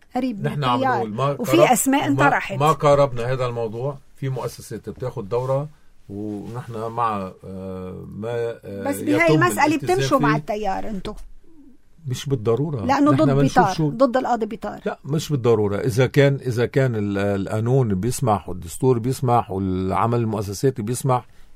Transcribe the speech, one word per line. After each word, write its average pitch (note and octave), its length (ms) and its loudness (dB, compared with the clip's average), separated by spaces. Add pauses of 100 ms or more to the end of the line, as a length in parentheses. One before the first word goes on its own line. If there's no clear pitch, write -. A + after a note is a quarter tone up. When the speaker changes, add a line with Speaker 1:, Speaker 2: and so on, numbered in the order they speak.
(160)
Speaker 1:
قريب B3+ 240 -2
من C#3+ 40 -6
Speaker 2:
نحن C#3 200 -2
عم C3+ 120 2
Speaker 1:
التيار. B3+ 220 2
Speaker 2:
نقول A2 160 -4
ما C3+ 260 0
Speaker 1:
وفي D#4 180 2
Speaker 2:
قرب-، B3+ 140 8
Speaker 1:
أسماء C4+ 300 2
Speaker 2:
ما، - 60 -2
Speaker 1:
انطرحت. C4+ 520 2
Speaker 2:
ما D3+ 120 4
قاربنا C#3+ 600 2
هذا B2+ 120 -2
الموضوع. A#2+ 520 -6 (180)
في C3+ 140 -6
مؤسسات A#2 600 -8
بتاخد G#2+ 400 -8
دورة، C3+ 380 0 (420)
ونحن G#2 640 -8
مع، A2+ 580 -4 (120)
آه، F#2 640 -10 (120)
ما، G#2+ 120 -8
آه، A#2 580 -6
Speaker 1:
بس C#4 140 -4
بهاي D#4 240 2
Speaker 2:
يتم D#4+ 80 4
Speaker 1:
المسألة D#4+ 320 2
Speaker 2:
الالتزام D#4+ 320 0
Speaker 1:
بتمشوا C4+ 220 2
مع - 100 2
Speaker 2:
فيه. A3+ 80 2
Speaker 1:
التيار G3+ 520 -4
انتو؟ G#3 240 -8 (920)
Speaker 2:
مش B2 180 -6
بالضرورة. B2 600 0
Speaker 1:
لأنه C#4 260 4
Speaker 2:
نحن C#4 120 4
Speaker 1:
ضد - 80 4
Speaker 2:
بنشوف C4+ 280 4
Speaker 1:
بيطار، G3 140 4
Speaker 2:
شو D#3 160 0
Speaker 1:
ضد B3 280 2
القاضي A#3 280 0
بيطار. G#3 400 -10
Speaker 2:
لا، - 200 -4
مش C#3+ 240 -2
بالضرورة. A2 480 4
إذا B2+ 280 2
كان، C#3 400 4
إذا A#2 200 0
كان B2+ 300 0
ال-، G2+ 220 -2
القانون G#2 800 0
بيسمح G#2 540 0
والدستور F#2 500 0
بيسمح A#2+ 520 0
والعمل F#2+ 680 0
المؤسساتي A2 640 -2
بيسمح، B2 440 -2 (300)